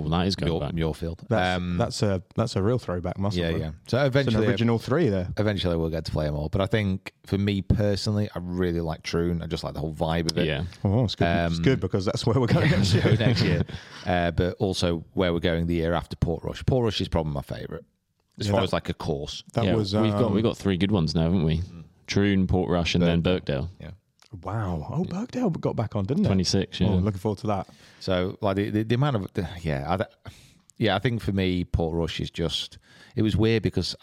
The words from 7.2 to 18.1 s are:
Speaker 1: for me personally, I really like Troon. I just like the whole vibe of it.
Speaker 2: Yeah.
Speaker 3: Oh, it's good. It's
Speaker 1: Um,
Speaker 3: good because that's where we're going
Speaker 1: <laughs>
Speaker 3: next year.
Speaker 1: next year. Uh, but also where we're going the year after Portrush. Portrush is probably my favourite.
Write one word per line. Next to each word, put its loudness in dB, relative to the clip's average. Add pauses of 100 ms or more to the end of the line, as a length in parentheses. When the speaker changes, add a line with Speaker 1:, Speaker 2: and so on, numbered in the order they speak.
Speaker 1:
for 0
me 2
personally, 0
I -6
really 0
like -6
Troon. 0
I -8
just -6
like -8
the -6
whole -4
vibe 0
of -2
it. 2
Speaker 2:
Yeah. -2 (220)
Speaker 3:
Oh, 2
it's -2
good. 2
It's 2
Speaker 1:
Um, -2
Speaker 3:
good 2
because -2
that's -2
where 2
we're 2
going 4
Speaker 1:
<laughs> -
Speaker 3:
next 2
year. 4
Speaker 1:
next 2
year. 2 (420)
Uh, 2
but 0
also 0 (100)
where 2
we're 0
going 2
the 0
year 2
after -4
Portrush. -2
Portrush 2
is -2
probably 0
my -4
favourite. -10 (560)